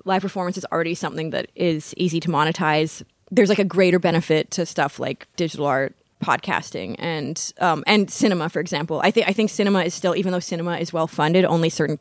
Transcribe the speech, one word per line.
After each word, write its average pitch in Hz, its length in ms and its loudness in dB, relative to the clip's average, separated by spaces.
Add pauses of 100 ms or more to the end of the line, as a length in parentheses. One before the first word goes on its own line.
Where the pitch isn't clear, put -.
live 190 160 0
performance 185 360 -4
is 175 140 -8
already 165 240 0
something 160 340 -6
that - 260 -4
is 160 420 -2
easy 165 220 0
to 165 100 -2
monetize. 156 720 0 (280)
There's, 196 180 6
like, 208 100 4
a 202 40 4
greater 180 360 4
benefit 165 520 2
to 175 140 -4
stuff - 340 -2
like 127 360 -6
digital 156 320 -2
art, 135 280 0 (280)
podcasting, 107 760 -2
and, 156 600 -6
um, 160 280 0
and 196 220 4
cinema, 180 400 0
for 165 100 -4
example. 156 440 -4
I 196 80 4
thi-, 226 120 2
I 196 100 2
think 214 160 0
cinema 202 340 2
is 175 100 -4
still, 180 220 0
even 196 160 0
though 180 80 0
cinema 170 380 -4
is 165 140 -6
well-funded, 160 540 2
only 165 240 2
certain 151 320 -2